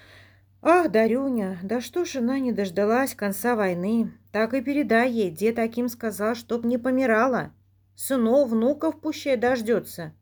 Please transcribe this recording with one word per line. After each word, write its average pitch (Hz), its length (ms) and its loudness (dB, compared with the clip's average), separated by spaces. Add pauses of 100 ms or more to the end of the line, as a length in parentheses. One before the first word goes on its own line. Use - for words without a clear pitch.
(600)
"Ах, 330 300 4
Дарюня, 226 720 0
да 220 180 -4
что 349 240 -4
ж 302 120 -8
она 262 240 0
не 247 120 0
дождалась 202 600 0
конца 208 400 -2
войны? 202 580 0 (200)
Так 220 220 0
и 269 60 0
передай 254 500 2
ей, 220 200 0
дед 214 280 -2
Аким 233 300 -2
сказал, 220 460 -4
чтоб 233 300 -6
не 240 140 0
помирала. 240 760 0 (420)
Сынов, 254 560 2
внуков 294 500 0
пущай 294 360 -2
дождётся. 220 840 -2